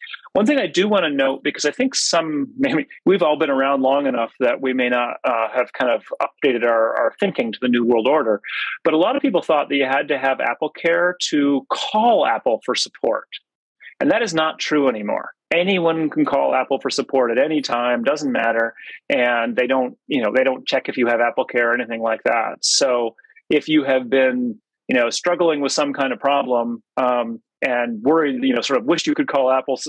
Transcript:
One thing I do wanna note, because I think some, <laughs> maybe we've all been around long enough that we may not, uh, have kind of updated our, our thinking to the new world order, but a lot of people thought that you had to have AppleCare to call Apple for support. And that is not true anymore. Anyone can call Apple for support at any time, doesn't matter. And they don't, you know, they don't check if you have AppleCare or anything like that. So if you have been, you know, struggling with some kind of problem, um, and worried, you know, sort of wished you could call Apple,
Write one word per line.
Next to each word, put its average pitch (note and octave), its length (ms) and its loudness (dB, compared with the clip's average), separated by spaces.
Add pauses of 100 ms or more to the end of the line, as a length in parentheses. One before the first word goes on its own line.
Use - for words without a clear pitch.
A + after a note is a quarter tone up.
(340)
One G3+ 120 2
thing C#4 140 2
I G#3 80 0
do E3+ 220 0
wanna F#3 200 2
note, C#3 320 0
because - 220 -4
I D3 80 0
think C3+ 240 -2
some, D#3 580 -2
<laughs> - 40 -12
maybe C#3 280 0 (200)
we've F#3 180 4
all D3+ 160 4
been D3+ 100 0
around C#3 320 2
long C#3 260 2
enough A#2 340 -2
that A#2+ 180 2
we C3 140 -2
may B2+ 160 0
not, B2 340 -2
uh, A2+ 320 0
have B2 160 0
kind B2+ 180 -2
of A2 140 0 (180)
updated A#2+ 440 0
our, A2+ 320 2
our A#2 200 0
thinking A#2+ 360 -2
to - 80 -14
the B2+ 80 0
new A#2+ 160 2
world A#2 240 2
order, A#2 320 2 (420)
but D#3 100 2
a D#3 40 2
lot G3+ 180 2
of C4+ 60 -2
people G3 200 0
thought D3 280 0
that C#3+ 80 -2
you C#3 80 2
had C#3 240 0
to C#3+ 100 -2
have C3+ 200 0
AppleCare E3 720 0 (160)
to C#3+ 420 0
call G#3+ 540 2
Apple A2+ 400 0
for B2+ 100 -2
support. - 540 -4 (720)
And C#3+ 100 2
that A3 100 2
is G3+ 120 -4
not D#3 260 -2
true C#3+ 300 2
anymore. G#2 420 -4 (220)
Anyone E3 560 0
can D3+ 160 0
call C3+ 300 0
Apple C3 240 0
for C3+ 100 -6
support B2+ 400 0
at A#2 80 0
any D3+ 240 2
time, A#2+ 440 -2
doesn't D3 260 0
matter. A#2 420 0 (360)
And A#2+ 460 0
they B2 120 2
don't, B2+ 300 -2 (100)
you C3 160 -2
know, G#2+ 100 0
they C3 120 4
don't C3 200 -2
check - 220 -2
if - 80 -6
you B2 120 0
have A#2 120 2
AppleCare A#2+ 460 0
or A#2 80 2
anything A#2 280 -4
like A2+ 220 -2
that. A2+ 400 -2
So A#2+ 520 0 (340)
if D3+ 180 0
you D#3 160 2
have C3 260 0
been, B2+ 480 2 (300)
you C3 80 0
know, A#2+ 140 2
struggling E3+ 500 0
with C#3 140 -2
some C#3+ 200 0
kind C3+ 200 -2
of A2+ 80 -6
problem, B2 600 0 (140)
um, B2 460 -2 (200)
and A#2+ 400 -2
worried, C#3+ 400 2
you C3 140 2
know, A#2 60 0
sort C3 180 0
of A2 60 -4
wished D#3+ 200 0
you D3+ 80 0
could C#3+ 140 0
call C3 240 0
Apple, C3 260 0 (120)